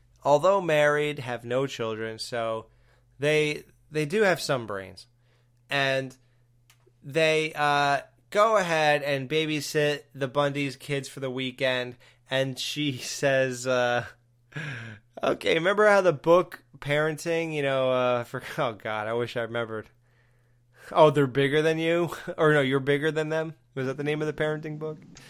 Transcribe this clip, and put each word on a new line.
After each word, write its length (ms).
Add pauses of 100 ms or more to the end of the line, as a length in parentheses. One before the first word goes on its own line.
(240)
although 380
married, 560
have 260
no 220
children, 520
so 500 (500)
they, 460 (260)
they 160
do 160
have 180
some 260
brains. 400 (600)
And 480 (880)
they, 500
uh, 460 (300)
go 260
ahead 460
and 260
babysit 720 (120)
the 140
Bundy's 480
kids 320
for 120
the 100
weekend, 680 (340)
and 280
she 400
<laughs> 0
says, 680
uh, 380 (1200)
"Okay, 320
remember 340
how 120
the 120
book 500 (160)
Parenting, 720
you 100
know, 280
uh, 340
for," 260
<laughs> 80
oh 140
God, 340
I 80
wish 220
I 60
remembered. 460 (1040)
"Oh, 180
they're 160
bigger 360
than 160
you?" 320 (140)
<laughs> 140
Or 140
no, 80
"You're 200
bigger 300
than 200
them"? 240 (200)
Was 120
that 100
the 80
name 160
of 60
the 60
parenting 460
book? 200 (320)